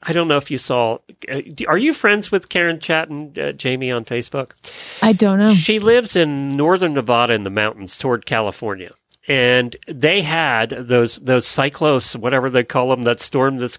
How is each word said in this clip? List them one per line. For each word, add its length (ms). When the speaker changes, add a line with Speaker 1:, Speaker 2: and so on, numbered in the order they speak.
Speaker 1:
I 100
don't 160
know 100
if 120
you 80
saw. 400
Uh, 100
do, 140
are 100
you 160
friends 360
with 200
Karen 300
Chatton, 600
uh, 120
Jamie, 380
on 140
Facebook? 460
Speaker 2:
I 120
don't 240
know. 160
Speaker 1:
She 240
lives 380
in 360
northern 400
Nevada 400
in 120
the 60
mountains 460
toward 300
California. 640
And 480
they 340
had 500
those, 480
those 280
cyclos, 720
whatever 340
they 140
call 240
them, 160
that 160
storm, 380
this, 200